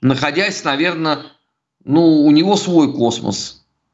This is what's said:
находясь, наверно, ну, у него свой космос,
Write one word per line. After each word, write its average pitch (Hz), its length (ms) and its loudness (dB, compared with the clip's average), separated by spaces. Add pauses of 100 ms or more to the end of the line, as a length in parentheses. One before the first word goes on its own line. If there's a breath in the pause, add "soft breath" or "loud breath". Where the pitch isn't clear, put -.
находясь, 147 640 -2
наверно, 160 600 -4 (580)
ну, 156 380 2
у 151 80 6
него 175 260 4
свой 165 360 0
космос, 113 760 -6 (280)